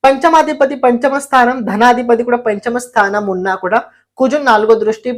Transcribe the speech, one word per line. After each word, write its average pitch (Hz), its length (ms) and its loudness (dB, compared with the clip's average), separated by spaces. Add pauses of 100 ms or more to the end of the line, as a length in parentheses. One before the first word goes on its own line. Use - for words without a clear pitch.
పంచమాధిపతి 294 800 2
పంచమ 254 400 0
స్థానం, 254 320 2 (140)
ధనాధిపతి 233 580 2
కూడా 240 180 0
పంచమ 226 400 -4
స్థానం 208 380 -2 (100)
ఉన్నా 185 200 -4 (100)
కూడా 220 160 0 (380)
కుజుడు 262 320 0
నాలుగో 220 340 4
దృష్టి 220 340 -4